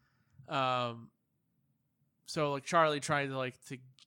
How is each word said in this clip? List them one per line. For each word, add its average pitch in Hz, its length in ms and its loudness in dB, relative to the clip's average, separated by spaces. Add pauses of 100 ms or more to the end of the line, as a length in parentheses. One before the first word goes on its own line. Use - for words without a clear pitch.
(480)
right. 127 400 0
Um, 117 220 -10 (1120)
so, 147 280 -2
like, 139 120 -4
Charlie 156 360 4
tried 143 260 0
to, 135 100 -4
like, 127 300 -6
to 135 100 -12 (300)